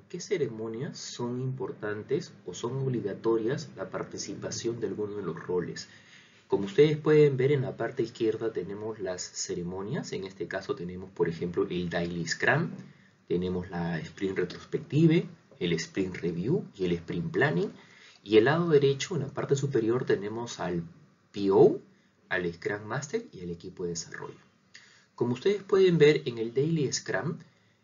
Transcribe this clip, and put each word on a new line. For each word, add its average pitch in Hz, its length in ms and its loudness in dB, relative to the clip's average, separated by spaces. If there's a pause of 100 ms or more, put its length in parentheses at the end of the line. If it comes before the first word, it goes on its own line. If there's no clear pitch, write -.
qué 175 120 -10
ceremonias 120 800 -4
son 123 420 -6
importantes 107 920 -4 (160)
o - 80 -10
son 131 220 -4
obligatorias 113 1000 0
la 95 160 -8
participación 98 880 -6
de 107 80 -2
alguno 104 300 -6
de 101 60 -6
los 82 120 -6
roles. 85 520 -4 (600)
Como 98 180 0
ustedes 147 320 6
pueden 147 400 6
ver, 127 140 4
en 127 100 4
la 95 160 -4
parte 113 240 -4
izquierda 110 500 0
tenemos 104 480 -6
las 92 220 -6
ceremonias. 95 920 -6
En 95 100 -6
este 95 240 -8
caso 95 280 -4
tenemos, 90 360 -10
por 85 180 0
ejemplo, 87 400 -2
el 87 200 -2
Daily 87 360 -2
Scrum, 135 440 0 (580)
tenemos 90 420 -2
la 85 300 -4
Sprint 95 400 -4
Retrospective, 160 880 2 (320)
el 87 140 0
Sprint 92 420 -2
Review 90 480 -2 (120)
y 95 100 -2
el 87 80 2
Sprint 85 380 -4
Planning. 165 400 2 (520)
Y 107 140 6
el 110 80 8
lado 165 240 4
derecho, 139 460 4
en 143 60 0
la - 60 -4
parte - 280 0
superior, 120 500 0
tenemos 110 540 -2
al 90 220 -2 (500)
P 98 200 2
O, 135 300 8 (480)
al 87 240 -2
Scrum 104 300 -6
Master 143 480 -4
y - 100 -14
al 87 80 -8
equipo 90 340 -10
de 87 60 -2
desarrollo. 85 480 -10 (760)
Como 123 180 0
ustedes 196 300 2
pueden 185 340 6
ver, 147 280 8
en 117 120 -4
el 113 160 -4
Daily 143 400 2
Scrum 110 460 -4 (440)